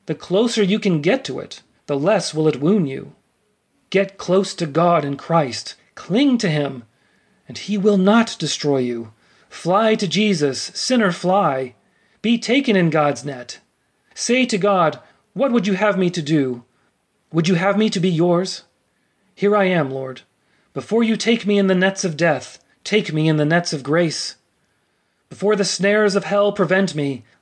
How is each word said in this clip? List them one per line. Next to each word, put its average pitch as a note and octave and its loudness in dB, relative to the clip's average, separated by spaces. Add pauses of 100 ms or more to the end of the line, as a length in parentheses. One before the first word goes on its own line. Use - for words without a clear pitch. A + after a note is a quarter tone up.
the D#3+ -4
closer A3 0
you G3 2
can E3 0
get A#3 0
to C3+ -8
it, - -16 (240)
the C#3+ -2
less F3+ 0
will D#3 0
it C3+ 0
wound E3+ 2
you. C3+ -10 (800)
Get F#3+ 0
close F#3 0
to E3+ -4
God E3 2
in C#3 -4
Christ. C#3+ -2 (200)
Cling B3 0
to G#3 -2
him, C#3 -2 (640)
and B2+ -14
he G#3 -6
will G3+ 2
not G#3+ 2
destroy C#3+ -2
you. A#2 -4 (360)
Fly A3 0
to G#3+ -2
Jesus, D#3 0
sinner, A3 0
fly. D#3 0 (480)
Be A3+ 2
taken B3 2
in F3 4
God's D3 0
net. B2+ -12 (560)
Say B3 0
to A3 -2
God, F3 2 (340)
"What A#3+ 0
would G#3+ 0
you G3+ 0
have F#3+ 0
me F3+ 2
to F3 -4
do? C3+ -2 (680)
Would D#3+ 0
you F#3+ 4
have F#3+ 0
me A3 2
to F#3+ -4
be F#3 0
yours? F3 0 (720)
Here G3+ 2
I G3+ 2
am, E3 0
Lord. C3 -10 (520)
Before A3+ 0
you A3 2
take A3+ 0
me G3+ 2
in G3 4
the F#3+ 4
nets F#3+ 0
of D#3+ -4
death, D3+ -2 (260)
take G3+ -2
me D#3 2
in D#3 4
the D3 2
nets E3+ 0
of C#3 -6
grace. D#3 -2 (920)
Before G3+ -2
the G3 0
snares G3+ 2
of F#3+ 0
hell G3+ 2
prevent F#3+ 0
me, C#3 -4 (160)